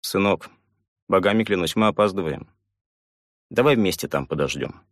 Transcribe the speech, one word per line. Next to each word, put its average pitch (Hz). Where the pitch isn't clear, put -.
«Сынок, 98
богами 101
клянусь, 92
мы 110
опаздываем. 92
Давай 131
вместе 92
там 69
подождём». 71